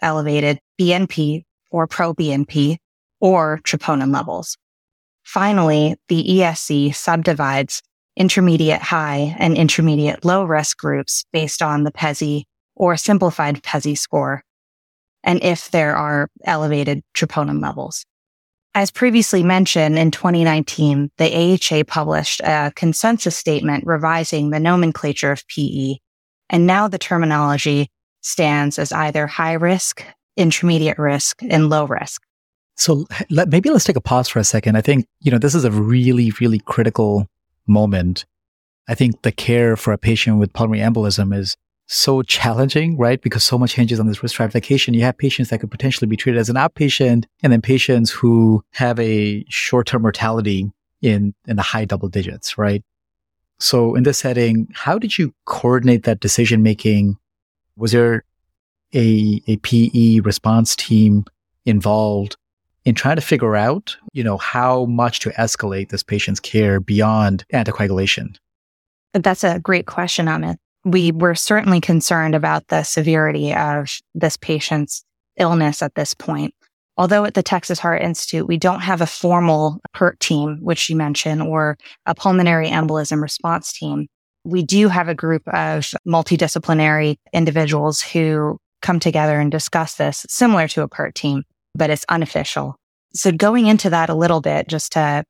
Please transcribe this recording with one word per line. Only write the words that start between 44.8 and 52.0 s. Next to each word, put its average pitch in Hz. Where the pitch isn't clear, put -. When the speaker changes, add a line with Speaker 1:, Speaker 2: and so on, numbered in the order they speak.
Speaker 2:
You 117
have 127
patients 135
that 110
could 104
potentially 127
be 107
treated 117
as 110
an 120
outpatient, 131
and 143
then 113
patients 123
who 113
have 120
a 104
short-term 120
mortality 104
in, 104
in 117
the 101
high 110
double 95